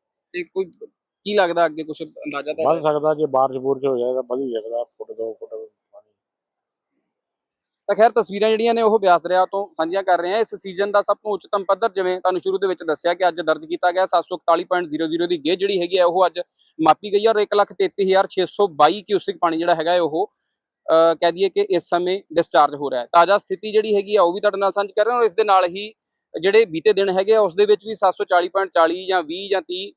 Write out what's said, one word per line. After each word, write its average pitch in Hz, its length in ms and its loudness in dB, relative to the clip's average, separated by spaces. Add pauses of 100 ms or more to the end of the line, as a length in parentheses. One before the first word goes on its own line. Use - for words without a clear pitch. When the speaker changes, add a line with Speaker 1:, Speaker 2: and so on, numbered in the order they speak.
(320)
Speaker 1:
ਤੇ 175 120 -8
ਕੋਈ 185 260 -8 (540)
ਕੀ 208 100 -4
ਲੱਗਦਾ 170 320 2
ਅੱਗੇ 156 160 -6
ਕੁਛ 156 200 -12
ਅੰਦਾਜ਼ਾ 147 500 -10
ਤਾਂ 156 120 -4
Speaker 2:
ਵੱਧ 160 120 2
Speaker 1:
ਹੈ? 160 60 -6
Speaker 2:
ਸਕਦਾ, 151 320 0
ਜੇ 151 120 -2
ਬਾਰਿਸ਼ 135 320 0
ਬੂਰਿਸ਼ 131 280 -4
ਹੋ 135 120 0
ਜਾਏ 123 160 -2
ਤਾਂ 131 80 -4
ਵਧ 123 180 -6
ਹੀ 131 120 -6
ਸਕਦਾ, 117 320 -6
ਫੁੱਟ - 280 -18
ਦੋ 113 220 -8
ਫੁੱਟ 113 160 -18 (420)
ਪਾਣੀ। 104 180 -20 (1800)
Speaker 1:
ਤਾਂ - 60 0
ਖੈਰ 220 160 4
ਤਸਵੀਰਾਂ 214 400 0
ਜਿਹੜੀਆਂ 226 240 2
ਨੇ 226 80 -2
ਉਹ 220 160 4
ਬਿਆਸ 175 240 4
ਦਰਿਆ 180 240 2
ਤੋਂ 196 280 -6
ਸਾਂਝੀਆਂ 170 280 -2
ਕਰ 180 160 2
ਰਹੇ 175 140 -4
ਹਾਂ। 220 60 0
ਇਸ 220 160 -2
ਸੀਜ਼ਨ 196 380 -6
ਦਾ 202 100 2
ਸਭ 202 120 0
ਤੋਂ 208 180 -8
ਉੱਚਤਮ 196 320 -6
ਪੱਧਰ 196 240 0
ਜਿਵੇਂ 180 320 -4
ਤੁਹਾਨੂੰ 185 200 -2
ਸ਼ੁਰੂ 190 180 -4
ਦੇ 196 80 -2
ਵਿੱਚ 180 180 -6
ਦੱਸਿਆ 165 300 -2
ਕਿ 180 140 0
ਅੱਜ 165 120 -4
ਦਰਜ 156 260 -2
ਕੀਤਾ 175 260 -2
ਗਿਆ, 185 140 0
ਸੱਤ 175 180 0
ਸੌ 180 120 -10
ਇਕਤਾਲੀ 170 280 0
ਪੁਆਇੰਟ 175 240 -2
ਜ਼ੀਰੋ 156 180 -4
ਜ਼ੀਰੋ 165 200 -4
ਦੀ 170 120 -2
ਗੇਜ 160 200 -2
ਜਿਹੜੀ 196 220 -2
ਹੈਗੀ 175 180 -2
ਆ 175 80 4
ਉਹ 180 200 2
ਅੱਜ 170 140 -4 (400)
ਮਾਪੀ 160 320 2
ਗਈ 202 140 2
ਔਰ 220 100 2
ਇੱਕ 208 180 0
ਲੱਖ 202 180 2
ਤੇਤੀ 190 320 -2
ਹਜ਼ਾਰ 190 220 4
ਛੇ 185 200 -2
ਸੌ 202 220 0
ਬਾਈ 160 340 2
ਕਿਊਸਿਕ 185 380 -4
ਪਾਣੀ 165 180 0
ਜਿਹੜਾ 175 160 2
ਹੈਗਾ 165 180 -2
ਹੈ 180 80 2
ਉਹ, 165 320 -2 (600)
ਅਹ, 165 220 6
ਕਹਿ 170 180 0
ਦਈਏ 185 160 0
ਕਿ 202 120 -4
ਇਸ 175 220 0
ਸਮੇਂ 185 400 -4 (100)
ਡਿਸਚਾਰਜ 156 420 2
ਹੋ 139 160 -6
ਰਿਹਾ 127 100 -4
ਹੈ। 120 60 -8
ਤਾਜ਼ਾ 175 320 4
ਸਥਿਤੀ 202 340 -10
ਜਿਹੜੀ 214 220 0
ਹੈਗੀ 202 220 0
ਆ 196 60 6
ਉਹ 175 100 2
ਵੀ 202 80 -8
ਤੁਹਾਡੇ 196 180 0
ਨਾਲ 196 140 0
ਸਾਂਝੀ 202 200 -6
ਕਰ 208 120 0
ਰਹੇ 226 80 -2
ਹਾਂ 247 80 0
ਔਰ 233 60 2
ਇਸ 175 80 -2
ਦੇ 220 100 0
ਨਾਲ 190 200 4
ਹੀ 202 300 -6 (460)
ਜਿਹੜੇ 202 240 4
ਬੀਤੇ 170 280 0
ਦਿਨ 196 180 0
ਹੈਗੇ 190 240 2
ਆ 220 60 4
ਉਸ 180 140 2
ਦੇ 202 120 2
ਵਿੱਚ 202 200 2
ਵੀ 220 80 -8
ਸੱਤ 185 200 0
ਸੌ 208 100 -6
ਚਾਲੀ 175 240 0
ਪੁਆਇੰਟ 190 240 -4
ਚਾਲੀ 175 340 0
ਜਾਂ 185 160 0
ਵੀਹ 185 280 -8
ਜਾਂ 190 120 -2
ਤੀਹ 190 340 -10